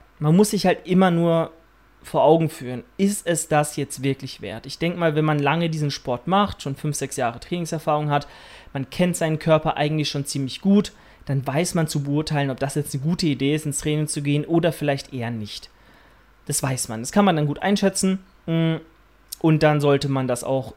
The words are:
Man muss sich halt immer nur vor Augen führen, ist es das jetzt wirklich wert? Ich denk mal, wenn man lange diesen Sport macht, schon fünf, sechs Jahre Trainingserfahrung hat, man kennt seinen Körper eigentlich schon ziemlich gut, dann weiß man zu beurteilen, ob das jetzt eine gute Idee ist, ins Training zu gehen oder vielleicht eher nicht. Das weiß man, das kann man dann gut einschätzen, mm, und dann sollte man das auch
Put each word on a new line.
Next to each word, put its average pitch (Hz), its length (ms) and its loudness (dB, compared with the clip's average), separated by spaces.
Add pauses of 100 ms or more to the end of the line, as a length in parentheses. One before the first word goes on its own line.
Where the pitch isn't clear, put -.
(200)
Man 151 160 4
muss 208 160 6
sich 190 160 0
halt - 180 2
immer 185 240 4
nur 170 420 2 (540)
vor 147 180 2
Augen 160 260 6
führen, 123 340 -10 (140)
ist 202 280 0
es 165 220 -2
das 151 280 0
jetzt 135 280 -6
wirklich 135 380 -4
wert? 104 240 -12
Ich 135 120 -14
denk 170 180 -2
mal, 170 200 0
wenn 156 100 2
man 151 140 2
lange 160 300 0
diesen 151 220 -2
Sport 123 360 -6
macht, 190 340 0
schon 135 140 -6
fünf, 147 200 -4
sechs 135 220 -8
Jahre 120 220 -2
Trainingserfahrung 156 720 -2
hat, 143 160 0 (460)
man 135 160 -6
kennt 180 280 0
seinen 156 220 0
Körper 156 360 2
eigentlich 151 340 0
schon 143 160 -4
ziemlich 139 360 -6
gut, 202 300 4 (340)
dann 135 200 -2
weiß 151 280 -2
man 160 140 0
zu 147 160 -4
beurteilen, 143 480 -2
ob 123 80 -8
das - 160 -4
jetzt 147 180 -4
eine 131 100 -4
gute 170 220 0
Idee 139 300 0
ist, 151 100 -4
ins 143 140 -4
Training 151 280 0
zu - 140 -6
gehen 143 240 0
oder 165 260 2
vielleicht 143 420 -4
eher 120 180 -6
nicht. 107 380 -10 (760)
Das - 160 -4
weiß 131 280 -4
man, 113 100 -8
das 117 120 -8
kann 208 140 4
man 185 100 4
dann 151 120 2
gut 147 120 -4
einschätzen, 190 600 0 (260)
mm, 165 300 0 (640)
und 156 240 4
dann 151 180 6
sollte 143 260 4
man 135 200 -2
das 123 160 -2
auch 131 340 -4